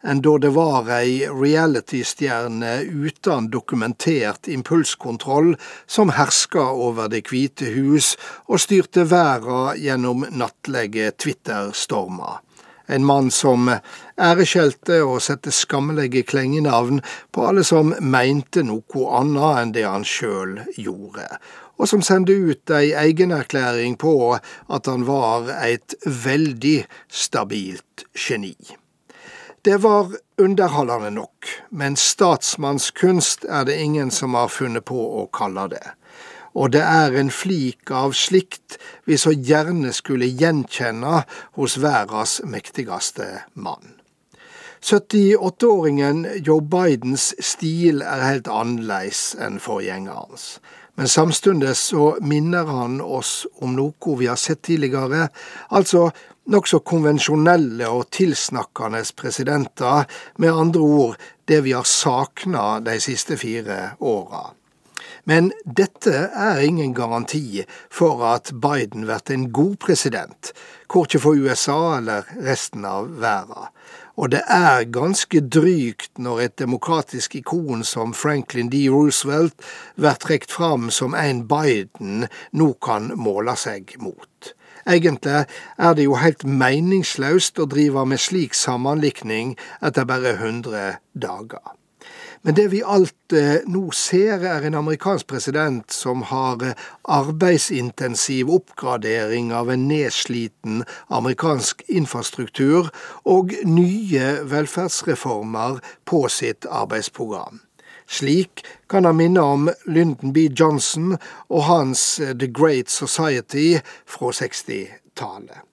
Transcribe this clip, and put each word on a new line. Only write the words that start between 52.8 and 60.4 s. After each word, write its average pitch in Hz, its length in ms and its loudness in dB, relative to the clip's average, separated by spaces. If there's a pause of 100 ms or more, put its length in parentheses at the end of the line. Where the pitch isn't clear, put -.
oss - 460 -6 (100)
om 127 160 -4
noe 147 400 -2
vi 123 160 0
har 123 80 -2
sett - 240 -4
tidligere, 143 640 0 (480)
altså 175 380 4 (340)
nokså 190 400 2
konvensjonelle 151 1040 2
og 123 240 -4
tilsnakkende 113 880 -2 (160)
presidenter, 135 880 0 (320)
med 165 160 4